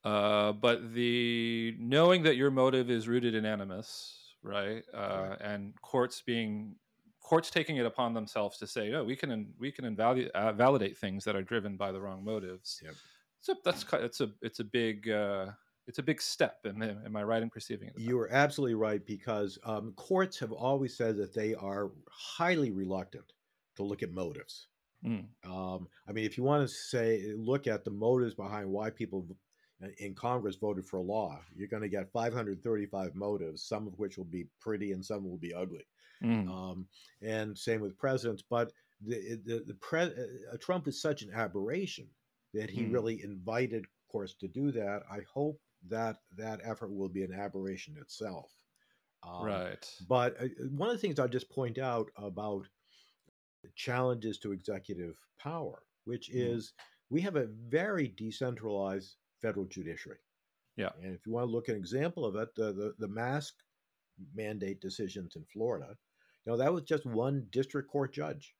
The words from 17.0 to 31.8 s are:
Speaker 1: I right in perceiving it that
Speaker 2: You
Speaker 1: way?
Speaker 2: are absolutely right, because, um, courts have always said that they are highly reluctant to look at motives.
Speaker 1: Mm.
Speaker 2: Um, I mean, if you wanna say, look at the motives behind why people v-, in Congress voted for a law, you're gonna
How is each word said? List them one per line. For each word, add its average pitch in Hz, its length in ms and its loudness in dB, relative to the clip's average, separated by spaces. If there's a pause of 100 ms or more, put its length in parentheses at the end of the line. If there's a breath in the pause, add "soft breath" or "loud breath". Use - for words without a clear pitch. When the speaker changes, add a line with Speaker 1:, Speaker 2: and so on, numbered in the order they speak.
Speaker 1:
I 104 80 0
right 113 180 4
in 113 80 -2
perceiving 104 380 -8
it - 60 -16
that 113 80 -10
Speaker 2:
You 120 140 2
Speaker 1:
way? 117 80 4
Speaker 2:
are 101 60 -4
absolutely 139 460 6
right, 107 280 2
because, 104 600 -2
um, 107 300 -4
courts 190 440 2
have 110 140 -4
always 135 440 2
said 113 200 4
that 101 180 -2
they 110 200 2
are 98 360 -2 (180)
highly 165 640 2
reluctant 95 640 -4 (440)
to 101 80 -4
look 101 180 -2
at 85 100 -4
motives. - 560 -6 (360)
Speaker 1:
Mm. 104 220 -2 (180)
Speaker 2:
Um, 92 440 -4 (200 soft breath)
I 104 40 -6
mean, 110 120 0
if 104 140 -2
you 127 60 2
wanna 139 240 6
say, 113 680 0
look 123 320 0
at 107 180 0
the 104 60 -4
motives 113 460 4
behind 98 340 -4
why 107 200 0
people 95 320 -4
v-, 87 120 -12 (640)
in 98 160 -8
Congress 120 400 0
voted 95 320 -2
for 95 120 -4
a 92 40 0
law, 101 420 -2 (120)
you're 98 100 -8
gonna 107 220 -4